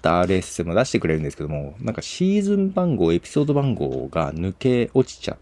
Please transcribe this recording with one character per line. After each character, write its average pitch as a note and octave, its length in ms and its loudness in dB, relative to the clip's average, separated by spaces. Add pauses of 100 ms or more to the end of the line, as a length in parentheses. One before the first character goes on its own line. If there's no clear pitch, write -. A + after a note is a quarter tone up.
た E2+ 180 4
ア F2+ 60 4
ー - 20 0
ル F#2+ 60 4
エ F#2 80 2
ス - 180 -8
エ E2 40 0
ス - 0 -
も E2+ 100 -2
出 A#2 100 4
し - 60 -8
て - 100 0
く E2+ 80 0
れ D#2+ 60 2
る D#2 60 0
ん - 20 -4
で C#2+ 80 -4
す - 80 -10
け D2+ 60 -6
ど D2+ 40 -6
も、 D2 320 -8
な A#2 120 -4
ん - 20 -4
か - 80 -10
シ G3 380 0
ー - 20 -2
ズ G3 160 2
ン F#3+ 140 0
番 F3+ 220 0
号、 F2 200 2
エ F2 60 2
ピ - 60 -20
ソ D3+ 180 0
ー - 20 -4
ド D3 80 2
番 C#3 200 2
号 C2+ 380 -4
が D2+ 220 -2
抜 F2+ 180 -4
け B2 400 0
落 B2+ 180 4
ち - 80 -18
ち - 120 -10
ゃ - 40 -6
っ - 60 -20